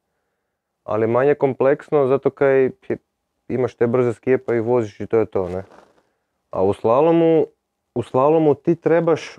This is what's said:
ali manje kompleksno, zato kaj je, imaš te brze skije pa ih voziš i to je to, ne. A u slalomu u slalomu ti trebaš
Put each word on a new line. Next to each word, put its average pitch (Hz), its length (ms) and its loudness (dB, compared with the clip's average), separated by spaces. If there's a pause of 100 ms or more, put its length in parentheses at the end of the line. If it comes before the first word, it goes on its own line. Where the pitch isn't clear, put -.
(840)
ali 110 220 -2
manje 127 280 0
kompleksno, 139 720 0
zato 135 240 0
kaj 135 320 0
je, 127 80 0 (800)
imaš 120 260 -4
te 123 120 0
brze 120 260 0
skije 127 260 0
pa 117 160 -4
ih 117 80 0
voziš 113 380 -2
i 104 60 -8
to 113 120 0
je 107 80 0
to, 92 220 -6
ne. 92 140 -8 (880)
A - 140 -4
u 98 80 0
slalomu 160 720 2 (480)
u 117 80 -4
slalomu 147 520 0
ti 165 220 -2
trebaš 165 640 -2